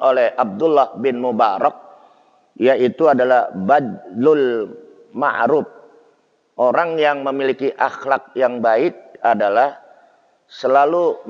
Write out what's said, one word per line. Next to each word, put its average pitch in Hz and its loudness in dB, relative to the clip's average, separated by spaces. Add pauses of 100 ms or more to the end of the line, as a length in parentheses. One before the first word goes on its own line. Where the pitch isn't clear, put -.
oleh 127 2
Abdullah 127 0
bin 123 -2
Mubarak, 113 0 (800)
yaitu 127 2
adalah 127 2
badlul 120 0 (400)
ma'ruf. 123 -2 (880)
Orang 156 0
yang 147 0
memiliki 135 -4
akhlak - -4
yang 123 -2
baik 117 0 (240)
adalah 110 0 (720)
selalu 143 0